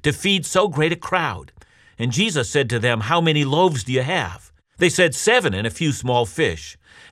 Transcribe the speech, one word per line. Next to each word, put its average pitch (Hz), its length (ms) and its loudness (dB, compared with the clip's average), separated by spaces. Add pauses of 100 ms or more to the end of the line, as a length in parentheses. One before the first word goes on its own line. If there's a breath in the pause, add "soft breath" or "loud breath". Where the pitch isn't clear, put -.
to 151 100 2
feed 190 340 0
so 196 220 2
great 156 240 0
a 170 40 -2
crowd?" 135 560 -4 (460 soft breath)
And 120 140 -2
Jesus 151 360 0
said 135 220 0
to 123 80 0
them, 113 240 0
"How 160 180 0
many 156 240 2
loaves 147 400 2
do 123 80 -6
you 127 100 2
have?" 127 500 -6 (260)
They 180 100 4
said, 170 260 2
"Seven 208 400 2
and 101 120 -2
a 120 40 -4
few 156 220 -2
small 123 320 0
fish." 98 520 -4 (360 loud breath)